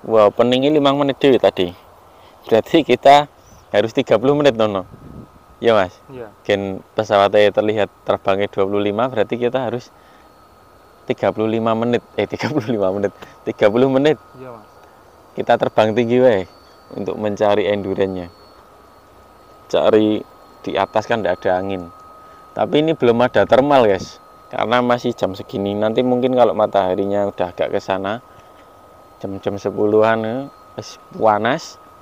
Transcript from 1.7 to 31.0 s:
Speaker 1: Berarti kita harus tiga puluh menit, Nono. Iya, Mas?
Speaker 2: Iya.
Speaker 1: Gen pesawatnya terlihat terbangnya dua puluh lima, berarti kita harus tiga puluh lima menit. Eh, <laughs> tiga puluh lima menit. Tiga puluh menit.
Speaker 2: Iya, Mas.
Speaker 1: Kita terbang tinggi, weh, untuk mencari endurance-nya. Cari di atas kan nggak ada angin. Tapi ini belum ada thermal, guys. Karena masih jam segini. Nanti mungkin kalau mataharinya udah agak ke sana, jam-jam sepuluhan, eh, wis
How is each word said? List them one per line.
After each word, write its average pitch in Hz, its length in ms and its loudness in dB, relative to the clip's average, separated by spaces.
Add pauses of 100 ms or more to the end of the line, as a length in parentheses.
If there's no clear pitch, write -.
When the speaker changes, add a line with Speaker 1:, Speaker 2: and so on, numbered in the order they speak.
Speaker 1:
Berarti 113 400 2
kita 143 400 4 (400)
harus 107 240 0
tiga 123 240 0
puluh 127 160 2
menit, 143 240 2
Nono. 104 320 -2 (720)
Iya, 117 160 4
Mas? 95 160 0 (160)
Speaker 2:
Iya. 120 240 -18 (160)
Speaker 1:
Gen 98 320 -2 (160)
pesawatnya 104 560 4
terlihat 107 400 -2 (160)
terbangnya 101 400 -2
dua - 160 -2
puluh 101 160 -2
lima, 104 320 -2
berarti 110 240 -2
kita 120 240 -4
harus 120 320 -8 (1120)
tiga 120 320 -2
puluh 110 160 -2
lima 113 240 -2
menit. 120 240 -2 (160)
Eh, 110 120 -2
<laughs> - 40 -10
tiga - 160 -8
puluh 135 240 -4
lima 101 240 -2
menit. 101 160 -4 (320)
Tiga 110 240 0
puluh 127 240 2
menit. 143 240 0 (240)
Speaker 2:
Iya, 127 160 -18
Mas. 107 80 -20 (720)
Speaker 1:
Kita 117 240 0
terbang 110 320 0
tinggi, 117 240 0
weh, 113 320 2 (480)
untuk - 240 -8
mencari 104 480 0
endurance-nya. 95 640 -4 (1400)
Cari 107 560 2 (400)
di - 160 -8
atas 107 240 -2
kan 117 160 -4
nggak 90 240 -4
ada 92 160 0
angin. 95 320 -8 (640)
Tapi 110 240 0
ini 156 160 -2
belum 117 240 2
ada 120 240 2
thermal, 131 400 4
guys. 95 320 -2 (340)
Karena 110 320 -2
masih 123 320 -2
jam 95 240 -4
segini. 101 400 -4
Nanti 113 240 0
mungkin 127 320 0
kalau 120 220 4
mataharinya 101 760 -2
udah 90 240 -6
agak - 160 -4
ke 101 80 -4
sana, 98 400 -6 (1040)
jam-jam 98 320 -8
sepuluhan, 107 720 0
eh, 117 140 -6 (340)
wis - 240 -16 (160)